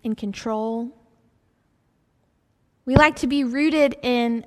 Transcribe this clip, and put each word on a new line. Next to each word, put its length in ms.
in 100
control. 840
We 100
like 200
to 100
be 180
rooted 600
in 440